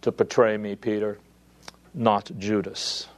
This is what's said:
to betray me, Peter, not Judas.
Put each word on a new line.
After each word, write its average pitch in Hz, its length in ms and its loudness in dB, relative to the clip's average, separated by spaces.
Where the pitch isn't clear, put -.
to 117 100 0
betray 107 460 4
me, 104 180 -6
Peter, 107 440 -2
not 110 460 2
Judas. - 680 -4